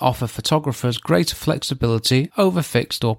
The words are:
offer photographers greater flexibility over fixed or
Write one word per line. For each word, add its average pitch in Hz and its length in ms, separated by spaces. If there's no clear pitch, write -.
offer 123 240
photographers 127 720
greater 170 380
flexibility 131 1000
over 180 280
fixed - 400
or 113 160